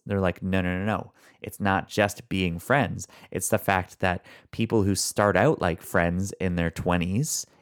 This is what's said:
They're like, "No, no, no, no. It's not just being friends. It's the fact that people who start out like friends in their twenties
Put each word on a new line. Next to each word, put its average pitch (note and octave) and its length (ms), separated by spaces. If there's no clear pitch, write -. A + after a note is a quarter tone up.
They're G2 160
like, F2+ 200
"No, F#2+ 200
no, F2+ 180
no, G2 60
no. G#2 280
It's - 200
not F#2+ 280
just - 420
being F2+ 280
friends. A#2+ 500
It's - 200
the G#2+ 80
fact F#2+ 420
that F#2 260
people A2 320
who G2 120
start G#2 400
out G#2+ 260
like F2 200
friends F2+ 580
in F2+ 160
their E2+ 160
twenties F2+ 720